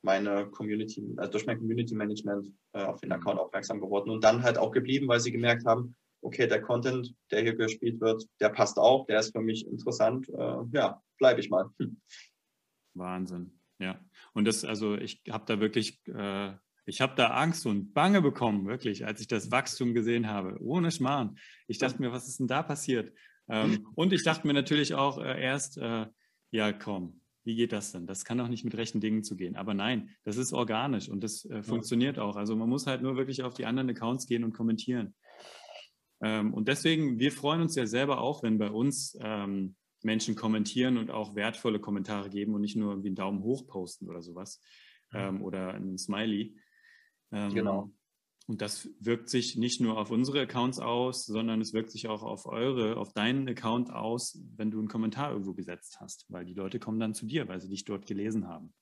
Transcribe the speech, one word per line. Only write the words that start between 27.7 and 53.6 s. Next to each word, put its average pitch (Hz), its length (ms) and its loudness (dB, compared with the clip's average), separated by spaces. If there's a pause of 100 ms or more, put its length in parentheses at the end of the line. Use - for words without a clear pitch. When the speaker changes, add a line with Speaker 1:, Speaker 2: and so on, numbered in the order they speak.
Speaker 2:
das 104 200 -4
denn? 85 140 -8
Das 95 200 -8
kann 120 100 -2
doch 127 120 0
nicht 120 140 -4
mit 110 140 -4
rechten 113 240 -2
Dingen 107 240 2
zugehen. 92 320 -6
Aber 101 160 -4
nein, 104 380 0 (120)
das 107 140 -4
ist 127 160 -2
organisch 120 560 0
und 101 160 -6
das, - 220 -8
äh, 160 80 -10
Speaker 1:
Ja. 107 80 -6
Speaker 2:
funktioniert 117 560 0
auch. 104 180 -2
Also 104 180 -2
man 113 140 0
muss 135 180 0
halt 131 140 0
nur 131 160 0
wirklich 131 260 -2
auf 123 120 -6
die 123 100 -6
anderen 127 240 0
Accounts 120 380 -2
gehen 117 180 0
und 110 80 -2
kommentieren. 113 640 -2 (1080)
Ähm, 110 300 0
und 110 160 0
deswegen, 147 500 2
wir 139 140 4
freuen 156 300 0
uns 165 120 0
ja 123 120 2
selber 127 340 2
auch, 139 220 -2
wenn 110 160 4
bei 104 120 2
uns, 131 520 0
ähm, 98 540 -4 (260)
Menschen 110 340 2
kommentieren 113 600 2
und 110 120 -2
auch 104 260 -6
wertvolle 107 440 0
Kommentare 101 480 -4
geben 101 260 -2
und 104 60 0
nicht 104 160 -2
nur 104 140 0
irgendwie 98 180 -4
einen 95 80 -2
Daumen 95 260 -2
hoch 123 240 -2
posten 90 440 -10
oder 85 100 -10
sowas, 87 400 -14 (520)
Speaker 1:
Mhm. 107 60 -8
Speaker 2:
ähm, 98 240 -4
oder 92 300 -6
einen 95 240 -6
Smiley. 104 580 -2 (800)
Ähm, 104 220 -4
Speaker 1:
Genau. 101 360 -2 (600)
Speaker 2:
und 107 120 -4
das 104 260 -6 (120)
wirkt 117 280 -2
sich 120 280 0
nicht 120 260 0
nur 110 160 2
auf 104 120 -2
unsere 127 300 2
Accounts 127 380 0
aus, 123 480 -2
sondern 113 340 0
es 107 140 -4
wirkt 110 160 0
sich - 180 -10
auch 107 140 -4
auf 110 240 -8
eure, 117 500 0
auf 104 160 -6
deinen 127 340 0
Account 120 440 -2